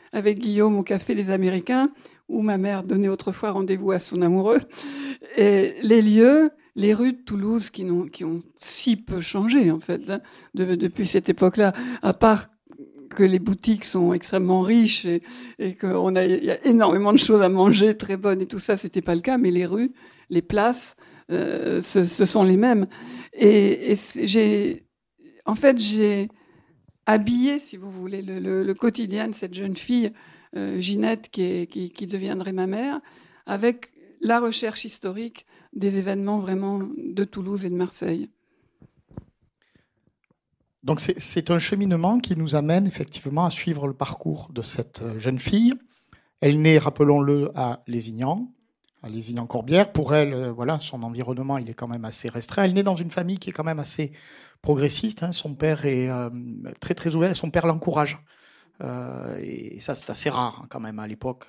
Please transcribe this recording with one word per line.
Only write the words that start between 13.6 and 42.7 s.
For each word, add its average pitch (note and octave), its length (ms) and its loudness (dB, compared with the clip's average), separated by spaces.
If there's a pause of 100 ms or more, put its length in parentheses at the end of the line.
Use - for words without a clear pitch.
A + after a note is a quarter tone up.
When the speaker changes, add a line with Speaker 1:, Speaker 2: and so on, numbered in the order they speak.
Speaker 1:
sont F3 280 2
extrêmement F#3 480 0
riches G#3+ 440 4
et, E3+ 160 0 (380)
et F#3 160 -6
qu'on F#3 400 0
a, F#3 100 4
il F#3 200 2
y - 80 0
a - 120 -6
énormément G#3 480 4
de F3 60 8
choses G#3+ 240 6
à F#3 60 6
manger, G3 480 6
très G#3 200 -6
bonnes F#3+ 240 0
et F#3 60 -4
tout G3 140 -10
ça, G3+ 160 -2
c'était F3+ 260 -4
pas E3+ 140 0
le E3+ 40 -2
cas, C4 160 0
mais G#3 140 2
les F3+ 160 0
rues, A3 240 -2 (380)
les F3 140 -2
places, G#3+ 520 -2 (380)
euh, - 500 -2
ce, F3+ 220 2
ce F3 200 2
sont G3 200 4
les F#3 120 6
mêmes. G#3+ 300 4 (460)
Et, G#3 580 6
et G#3 60 4
c'est, - 300 -6
j'ai, G#3 600 2 (580)
en G#3+ 100 -2
fait, C4 260 4
j'ai G#3 480 0 (760)
habillé, A#3+ 540 2
si C#4+ 180 -14
vous F#3+ 140 -14
voulez, F#3+ 320 -10
le, F#3+ 160 -10
le, F#3+ 240 -2
le F#3+ 120 -2
quotidien G#3+ 520 -2
de A3 80 -8
cette F#3 200 -12
jeune F#3+ 200 -6
fille, A3+ 380 -2 (420)
euh, G3 240 -6
Ginette, G#3 520 -4
qui G3 120 -6
est, F3+ 260 -4
qui, F3+ 220 -10
qui - 160 -12
deviendrait F#3+ 460 -8
ma F#3 160 -4
mère, C4 320 -6 (440)
avec A3+ 460 -4 (300)
la A#3 180 2
recherche A3+ 460 -4
historique G#3+ 600 -12 (260)
des G3 260 -2
événements G3 400 -2
vraiment G3 420 -4 (160)
de G3 280 -4
Toulouse G3 420 -8
et F3 40 -4
de F3+ 40 -4
Marseille. F3 560 -4 (2500)
Speaker 2:
Donc D#3 180 -2
c'est, - 200 -4
c'est E3 300 -4
un F3 80 4
cheminement G3 600 0
qui F#3+ 160 -4
nous D#3+ 200 -2
amène D#3+ 300 2